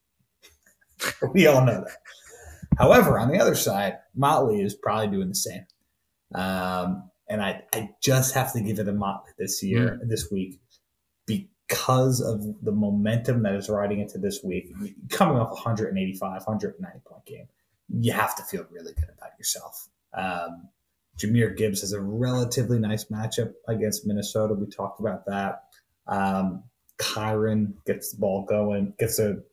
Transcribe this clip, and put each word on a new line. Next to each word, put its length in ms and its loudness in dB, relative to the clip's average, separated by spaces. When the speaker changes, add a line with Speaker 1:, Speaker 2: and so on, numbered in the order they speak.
Speaker 1:
We 140 8
all 180 8
know 200 2
that. 140 -14
However, 400 8
on 120 2
the 80 2
other 160 6
side, 440 0
Motley 460 4
is 140 0
probably 340 0
doing 200 0
the 60 -6
same. 320 -6
Um, 760 -2
and 140 -2
I, 220 -6
I 160 -6
just 320 2
have 180 0
to 80 -2
give 180 -2
it 100 -2
a 40 0
Motley 460 -4
this 240 -4
year, 400 2
Speaker 2:
Mm. 60 -6
Speaker 1:
this 220 -4
week, 300 -4
because 920 0
of 220 -2
the 100 0
momentum 720 2
that 120 0
is 140 -6
riding 320 0
into 180 -8
this 260 -4
week, 280 -6
coming 260 2
off 160 0
a 80 -10
hundred 280 -2
and 100 -2
eighty-five, 460 -4
hundred 300 -2
and 80 -14
ninety 220 -14
point 220 -20
game. 220 -16
You 240 0
have 240 0
to 60 -12
feel 280 -8
really 240 -16
good 220 -4
about 220 -18
yourself. 500 -8
Um, 560 -6
Jahmyr 380 2
Gibbs 240 0
has 120 -6
a 80 -4
relatively 800 0
nice 280 -2
matchup 480 -4
against 380 -2
Minnesota. 480 0
We 120 -2
talked 340 -8
about 260 -4
that. 380 -4
Um, 580 -2
Kyren 760 0
gets 280 -4
the 60 -14
ball 260 0
going, 540 0
gets 200 0
the 340 0